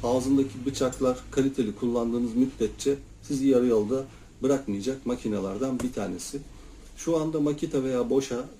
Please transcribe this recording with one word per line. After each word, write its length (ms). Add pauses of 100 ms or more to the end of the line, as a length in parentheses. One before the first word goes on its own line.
ağzındaki 600
bıçaklar 540 (120)
kaliteli 440
kullandığınız 600
müddetçe 600 (280)
sizi 240
yarı 200
yolda 380 (380)
bırakmayacak 640
makinelerden 720
bir 140
tanesi. 460 (580)
Şu 200
anda 220
Makita 440
veya 260
Bosch'a 360 (140)